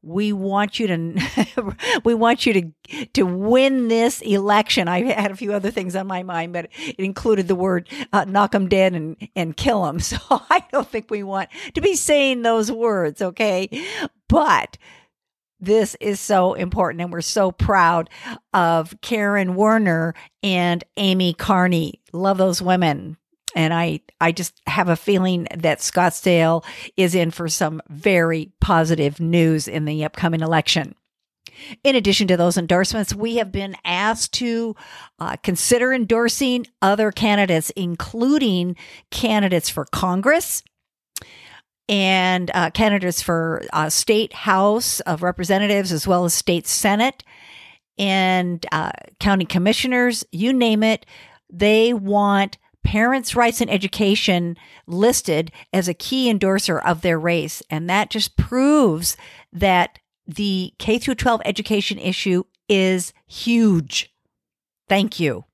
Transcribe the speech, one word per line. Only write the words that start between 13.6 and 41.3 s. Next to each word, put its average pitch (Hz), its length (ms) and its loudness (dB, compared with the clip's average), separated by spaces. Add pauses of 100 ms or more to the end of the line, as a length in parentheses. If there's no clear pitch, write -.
But - 500 2 (800)
this 208 420 0
is 202 200 -4
so 185 340 2
important, 180 460 -2
and 175 120 -6
we're 170 80 -6
so 190 300 0
proud 175 580 2 (460)
of 165 460 2
Karen 202 560 -2
Werner 190 580 2 (260)
and 175 440 0 (120)
Amy 185 380 2
Carney. 180 680 0 (120)
Love 190 260 0
those 185 240 0
women. 175 540 0 (380)
And 160 180 0
I, 165 280 -2 (200)
I 170 120 2
just - 340 -8
have 180 240 0
a 165 60 4
feeling 185 500 0 (100)
that 160 220 0
Scottsdale 170 840 2 (360)
is 180 160 2
in 170 160 2
for 170 180 -8
some 156 400 -2
very 165 720 0
positive 160 580 2
news 165 480 2
in 151 200 -4
the 151 180 -4
upcoming 165 380 -2
election. 160 520 0 (880)
In 269 140 4
addition 202 320 2
to 180 80 4
those 170 220 2
endorsements, 185 560 0
we 226 220 -4
have 214 140 -2
been 196 320 -8
asked 202 520 -2
to, 233 420 -4 (420)
uh, - 240 -6
consider 240 520 0
endorsing 240 720 0 (160)
other 202 280 2
candidates, 196 600 0
including 196 1040 -2 (340)
candidates 202 600 0
for 147 160 -6
Congress 196 760 0 (1300)